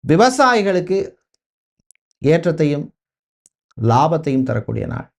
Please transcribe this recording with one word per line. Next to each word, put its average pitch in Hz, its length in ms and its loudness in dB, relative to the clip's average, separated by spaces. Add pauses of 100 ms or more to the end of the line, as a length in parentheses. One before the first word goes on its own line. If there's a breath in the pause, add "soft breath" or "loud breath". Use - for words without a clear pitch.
விவசாயிகளுக்கு 202 920 2 (1300)
ஏற்றத்தையும் 156 640 0 (1040)
லாபத்தையும் 139 580 0
தரக்கூடிய 113 420 -6
நாள். - 160 -10 (120)